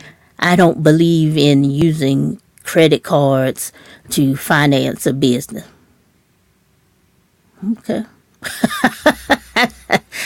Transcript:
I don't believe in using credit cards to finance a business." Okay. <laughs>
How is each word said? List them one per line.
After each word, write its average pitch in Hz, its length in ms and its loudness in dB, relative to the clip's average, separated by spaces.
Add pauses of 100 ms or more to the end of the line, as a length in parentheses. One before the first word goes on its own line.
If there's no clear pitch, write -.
(400)
I 175 160 0
don't 175 260 2
believe 156 560 2
in 143 280 4
using 147 760 -2 (240)
credit 156 400 2
cards 135 680 0 (380)
to 135 260 0
finance 143 680 0
a 135 80 -2
business." 131 520 -4 (2000)
Okay. - 320 -8 (360)
<laughs> - 0 - (1800)